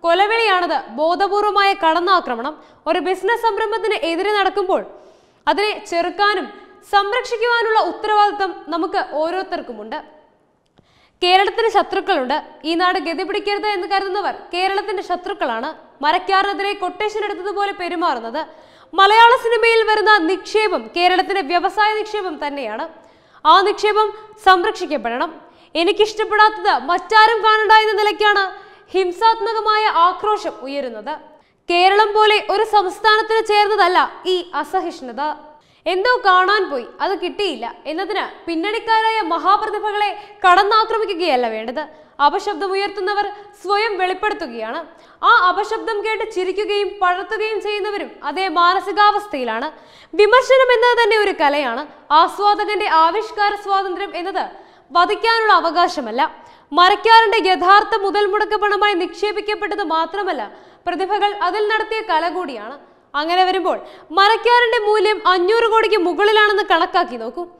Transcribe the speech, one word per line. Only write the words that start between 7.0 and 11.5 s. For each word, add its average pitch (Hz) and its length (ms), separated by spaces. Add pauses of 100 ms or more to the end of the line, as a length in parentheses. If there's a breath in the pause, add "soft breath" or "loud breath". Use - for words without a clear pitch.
ഉത്തരവാദിത്തം 403 760 (120)
നമുക്ക് 330 440
ഓരോരുത്തർക്കുമുണ്ട്. 302 920 (1200 soft breath)
കേരളത്തിന് 381 460